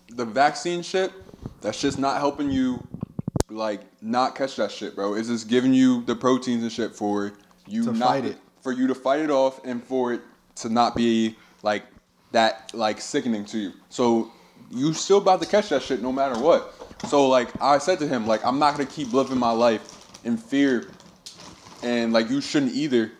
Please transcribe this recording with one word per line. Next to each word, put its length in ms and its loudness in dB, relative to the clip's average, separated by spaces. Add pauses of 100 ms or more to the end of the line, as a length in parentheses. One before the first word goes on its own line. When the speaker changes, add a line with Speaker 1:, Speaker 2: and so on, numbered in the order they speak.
Speaker 1:
the 160 -8
vaccine 600 0
shit, 280 -2 (480)
that 160 -6
shit's 220 -2
not 220 -2
helping 300 -2
you, 360 -2 (640)
like, 320 -6 (200)
not 340 -2
catch 200 -4
that 160 -2
shit, 240 -10
bro. 200 -2
It's 120 -4
just 220 -4
giving 240 4
you 320 4
the 100 -2
proteins 480 0
and 80 -4
shit 240 -6
for 380 -4 (340)
you 160 -2
Speaker 2:
To 80 0
Speaker 1:
not 160 0
Speaker 2:
fight 160 0
Speaker 1:
to, 80 -4
Speaker 2:
it. 60 -12 (240)
Speaker 1:
for 100 -6
you 160 0
to 80 0
fight 240 0
it 100 -2
off 360 2
and 180 -8
for 300 -2
it 80 -4 (340)
to 140 -6
not 260 2
be, 400 2 (260)
like, 220 -2 (480)
that, 420 2
like, 280 -2
sickening 440 -2
to 120 -8
you. 160 -6 (160)
So, 420 2 (400)
you 220 -2
still 260 4
about 220 4
to 60 -4
catch 220 2
that 140 0
shit 180 -2
no 100 -4
matter 280 -2
what. 340 4 (340)
So, 220 4
like, 200 4 (120)
I 160 4
said 220 0
to 80 -2
him, 180 -2
like, 180 0
"I'm 140 0
not 160 2
gonna 160 -4
keep 240 -8
living 240 2
my 140 2
life 760 0
in 100 0
fear, 540 0 (920)
and, 280 0
like, 180 2
you 120 -2
shouldn't 320 0
either. 460 0